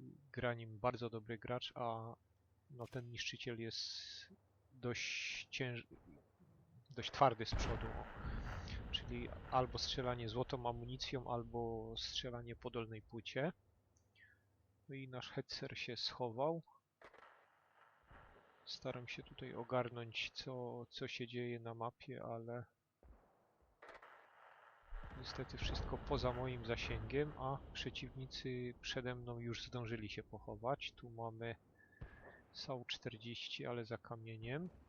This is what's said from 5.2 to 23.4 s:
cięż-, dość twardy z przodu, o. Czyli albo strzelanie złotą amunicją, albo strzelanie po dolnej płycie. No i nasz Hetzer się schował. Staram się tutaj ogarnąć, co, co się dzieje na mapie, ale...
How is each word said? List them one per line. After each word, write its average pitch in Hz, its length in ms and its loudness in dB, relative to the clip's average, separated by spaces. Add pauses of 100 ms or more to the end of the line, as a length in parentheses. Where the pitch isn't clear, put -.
cięż-, 120 360 0 (1040)
dość - 200 -2
twardy 117 360 10
z - 80 2
przodu, - 320 4
o. - 180 -2 (840)
Czyli 120 380 0 (220)
albo 127 280 6
strzelanie 123 500 2
złotą 120 400 2
amunicją, 120 600 0
albo 117 680 0
strzelanie 120 600 -2
po 117 140 -2
dolnej 110 320 -2
płycie. 131 500 0 (1400)
No 139 60 -6
i 135 140 -4
nasz 127 220 -4
Hetzer - 480 -2
się 120 180 0
schował. 131 680 4 (2000)
Staram 123 440 -4
się - 140 -4
tutaj - 320 -8
ogarnąć, 120 800 2
co, 123 560 -4
co - 180 -4
się - 180 -2
dzieje 120 340 0
na 117 140 -4
mapie, 120 500 -2
ale... 117 400 -2 (2500)